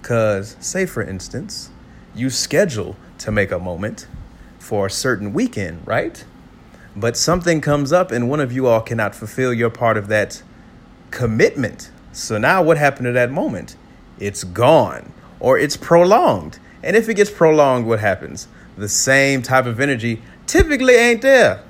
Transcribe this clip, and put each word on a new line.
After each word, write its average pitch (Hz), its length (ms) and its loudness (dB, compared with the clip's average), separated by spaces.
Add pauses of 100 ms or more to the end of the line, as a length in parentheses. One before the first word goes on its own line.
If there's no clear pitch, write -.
'Cause, 107 580 -2
say 185 260 -4
for 127 160 -8
instance, - 680 -12 (440)
you 123 160 -4
schedule 139 680 -2 (220)
to - 120 -8
make 101 200 0
a 90 80 -4
moment 92 480 -8 (520)
for 101 280 -4
a 95 40 -4
certain 104 400 -4
weekend, 104 540 -4
right? 139 400 -4 (680)
But 117 220 -2
something 170 460 0
comes 147 320 0
up 180 180 2
and 120 180 -2
one 151 120 0
of 123 100 -2
you 131 160 0
all 113 140 4
cannot 110 340 -4
fulfill 127 380 -4
your 117 160 0
part 113 280 0
of 101 120 -6
that 104 320 -2 (720)
commitment. 120 760 -2 (260)
So - 220 -6
now 165 260 2
what 156 140 4
happened 135 300 0
to 123 40 -2
that 123 180 2
moment? 156 460 -6 (440)
It's 98 260 -8
gone, 107 680 2 (300)
or 127 160 4
it's 147 180 0
prolonged. 170 840 2 (220)
And 185 140 -4
if 220 140 2
it 214 60 -2
gets 202 140 2
prolonged, 143 560 4
what 113 140 0
happens? 95 480 -4 (300)
The 104 100 -8
same 135 540 2
type 131 240 2
of 120 160 -4
energy 117 400 -2 (260)
typically 277 480 4
ain't 233 260 4
there. 247 380 4 (100)